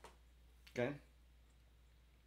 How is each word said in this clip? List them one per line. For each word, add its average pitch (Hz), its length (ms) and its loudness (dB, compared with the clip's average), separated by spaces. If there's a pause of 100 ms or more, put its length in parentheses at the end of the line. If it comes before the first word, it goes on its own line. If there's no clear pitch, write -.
(680)
Okay? 123 240 8 (1300)